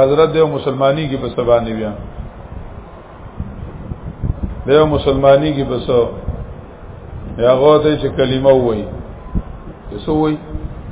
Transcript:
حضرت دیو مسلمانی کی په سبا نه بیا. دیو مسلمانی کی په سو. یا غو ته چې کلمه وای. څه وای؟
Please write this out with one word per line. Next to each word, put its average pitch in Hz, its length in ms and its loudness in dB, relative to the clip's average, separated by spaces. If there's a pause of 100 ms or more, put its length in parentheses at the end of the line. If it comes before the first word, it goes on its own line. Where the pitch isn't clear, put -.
حضرت 147 320 4
دیو 160 140 4
مسلمانی 139 600 0
کی 135 100 -4
په 123 180 -6
سبا 120 240 4
نه 113 180 -4
بیا. 107 140 -4 (2750)
دیو 147 200 6
مسلمانی 139 680 4
کی 139 100 -2
په 127 140 -4 (100)
سو. 123 140 4 (1400)
یا 123 180 4
غو 147 220 6
ته 151 200 2
چې 139 100 -2 (100)
کلمه 131 340 4
وای. 117 320 2 (1200)
څه - 40 -6
وای؟ 156 280 2 (540)